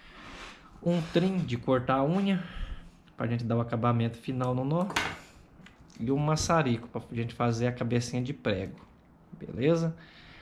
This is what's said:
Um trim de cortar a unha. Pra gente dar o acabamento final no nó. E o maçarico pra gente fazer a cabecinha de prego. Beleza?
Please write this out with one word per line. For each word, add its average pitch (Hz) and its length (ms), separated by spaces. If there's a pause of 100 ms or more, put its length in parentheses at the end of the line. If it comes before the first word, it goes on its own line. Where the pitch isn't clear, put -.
(840)
Um 175 180 (120)
trim 190 240
de 120 200
cortar 131 420
a 135 60
unha. 185 380 (800)
Pra 117 80
gente 120 140
dar 113 100
o 117 60
acabamento 117 580
final 127 340
no 127 120
nó. 151 240 (1120)
E 117 100
o 139 80
maçarico 151 720
pra 120 120 (120)
gente 117 240
fazer 120 320
a 123 40
cabecinha 120 480
de 127 120
prego. 95 520 (540)
Beleza? 165 580 (460)